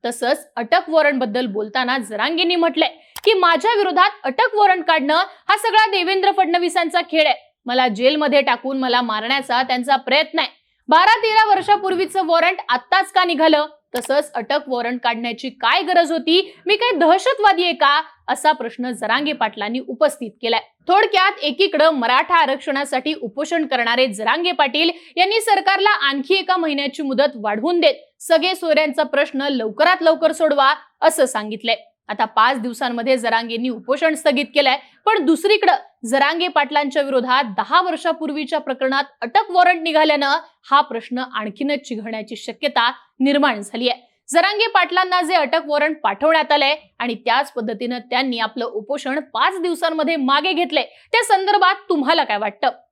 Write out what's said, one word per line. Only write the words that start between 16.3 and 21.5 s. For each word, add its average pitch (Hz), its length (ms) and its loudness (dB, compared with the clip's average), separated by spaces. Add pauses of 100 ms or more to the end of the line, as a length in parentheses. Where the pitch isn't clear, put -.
मी 415 100 2
काय 466 200 0
दहशतवादी 381 680 2
आहे 349 80 0
का?" 294 300 2 (260)
असा 302 240 0
प्रश्न 247 380 -6
जरांगे 240 420 -2
पाटलांनी 220 460 -4
उपस्थित 262 520 -2 (120)
केलाय. 233 180 -2 (280)
थोडक्यात, 392 440 4 (100)
एकीकडं 302 480 2